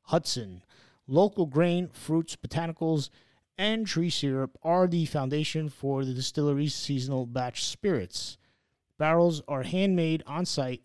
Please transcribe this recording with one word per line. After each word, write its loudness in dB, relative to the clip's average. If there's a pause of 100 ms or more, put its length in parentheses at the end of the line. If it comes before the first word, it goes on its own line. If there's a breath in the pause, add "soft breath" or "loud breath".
Hudson. -2 (440 soft breath)
Local 4
grain, 2
fruits, -4
botanicals, -2 (500 soft breath)
and 0
tree 0
syrup -2
are 4
the 2
foundation -2
for -2
the -2
distillery's 0
seasonal -2
batch -4
spirits. -4 (580)
Barrels 4
are -4
handmade 2
on -4
site -4